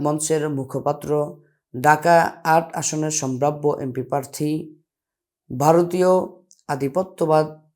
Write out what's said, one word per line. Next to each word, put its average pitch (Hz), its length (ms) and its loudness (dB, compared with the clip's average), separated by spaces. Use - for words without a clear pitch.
মঞ্চের 151 500 0
মুখপাত্র, 143 600 -6
ঢাকা 156 420 4
আট 165 220 4
আসনের 156 400 -4
সম্ভাব্য 143 440 -2
এমপি 127 180 -6
প্রার্থী, 143 480 -6
ভারতীয় 170 600 4
আধিপত্যবাদ 156 760 -2